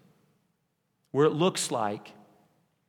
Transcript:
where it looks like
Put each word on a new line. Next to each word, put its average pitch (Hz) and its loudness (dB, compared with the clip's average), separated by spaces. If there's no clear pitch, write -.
where 139 4
it - 2
looks 180 0
like 107 -4